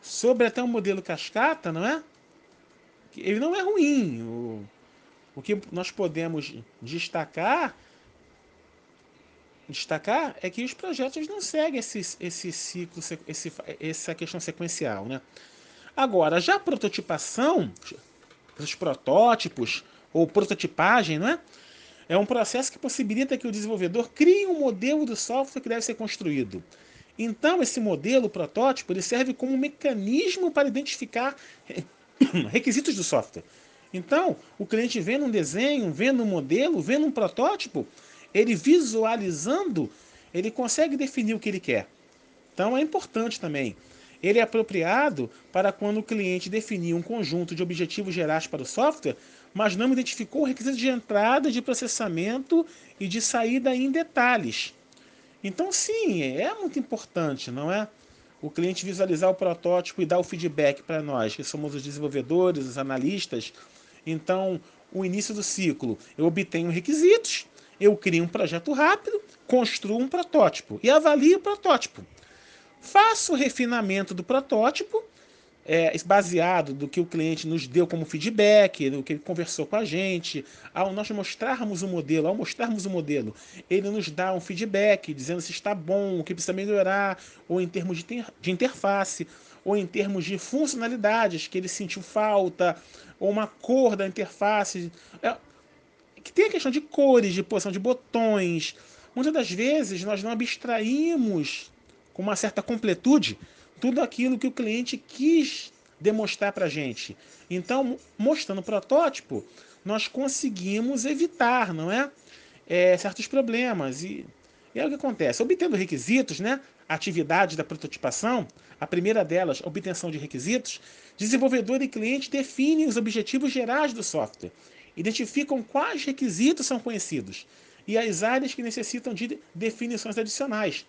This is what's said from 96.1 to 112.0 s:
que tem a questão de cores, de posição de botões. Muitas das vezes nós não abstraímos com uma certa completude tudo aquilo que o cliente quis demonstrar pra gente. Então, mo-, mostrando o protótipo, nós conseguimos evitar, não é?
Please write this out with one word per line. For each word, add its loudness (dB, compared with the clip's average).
que -18
tem 6
a 0
questão -2
de 0
cores, 6
de 0
posição -2
de -4
botões. 0
Muitas 0
das 0
vezes 0
nós -4
não -4
abstraímos -2
com -8
uma -2
certa -2
completude 4
tudo 2
aquilo 0
que -2
o 0
cliente -2
quis 2
demonstrar 0
pra 0
gente. -6
Então, -2
mo-, -4
mostrando 0
o -8
protótipo, 0
nós -2
conseguimos -2
evitar, 2
não -4
é? 0